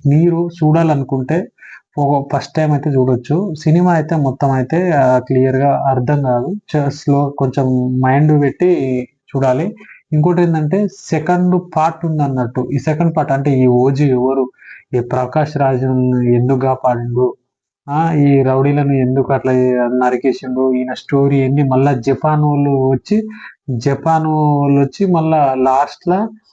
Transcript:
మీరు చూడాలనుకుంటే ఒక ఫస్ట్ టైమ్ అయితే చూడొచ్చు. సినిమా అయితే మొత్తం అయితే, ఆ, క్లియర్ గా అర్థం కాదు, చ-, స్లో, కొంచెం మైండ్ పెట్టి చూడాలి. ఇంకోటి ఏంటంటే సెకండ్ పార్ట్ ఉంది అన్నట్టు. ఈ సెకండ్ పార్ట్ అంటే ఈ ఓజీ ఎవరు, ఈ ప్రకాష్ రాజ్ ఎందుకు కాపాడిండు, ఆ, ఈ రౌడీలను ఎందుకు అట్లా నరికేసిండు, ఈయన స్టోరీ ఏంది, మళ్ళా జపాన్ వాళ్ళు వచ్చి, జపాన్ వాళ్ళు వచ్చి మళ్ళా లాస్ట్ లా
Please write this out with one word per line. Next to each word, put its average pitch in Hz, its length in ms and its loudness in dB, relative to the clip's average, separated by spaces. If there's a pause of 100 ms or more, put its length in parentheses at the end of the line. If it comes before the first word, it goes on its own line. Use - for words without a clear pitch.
మీరు 170 420 2 (140)
చూడాలనుకుంటే 151 840 0 (500)
ఒక 143 400 -2
ఫస్ట్ - 180 -10
టైమ్ 156 160 0
అయితే 147 180 -2
చూడొచ్చు. 135 640 0
సినిమా 170 400 2
అయితే 160 220 -2
మొత్తం 139 360 -2
అయితే, 156 400 -2
ఆ, 131 280 2
క్లియర్ 131 360 0
గా 139 340 0
అర్థం 131 340 0
కాదు, 127 320 -2
చ-, 147 340 -4
స్లో, 143 480 -2
కొంచెం 135 280 -2 (360)
మైండ్ 151 400 2
పెట్టి 147 280 0 (340)
చూడాలి. 135 720 -4 (380)
ఇంకోటి 165 280 2
ఏంటంటే 165 460 0
సెకండ్ 180 760 0 (140)
పార్ట్ 165 300 -2
ఉంది 156 180 -2
అన్నట్టు. 127 500 -2
ఈ 143 40 0
సెకండ్ 156 400 -2
పార్ట్ 151 140 0
అంటే 139 200 0
ఈ 127 160 4
ఓజీ 131 380 2
ఎవరు, 131 440 0 (460)
ఈ 123 40 0
ప్రకాష్ 127 580 -2
రాజ్ 135 260 0 (420)
ఎందుకు 123 340 2
కాపాడిండు, 127 720 -2 (560)
ఆ, 160 240 0
ఈ 143 300 4
రౌడీలను 139 500 2
ఎందుకు 131 400 0
అట్లా 127 200 0 (520)
నరికేసిండు, 127 680 -2
ఈయన 127 200 -4
స్టోరీ 139 440 0
ఏంది, 135 260 0
మళ్ళా 135 300 2
జపాన్ 139 480 -2
వాళ్ళు 147 280 0
వచ్చి, 135 580 0 (420)
జపాన్ 143 580 -2
వాళ్ళు 147 540 2
వచ్చి 180 320 0
మళ్ళా 156 440 2
లాస్ట్ 131 520 0
లా 202 200 0 (240)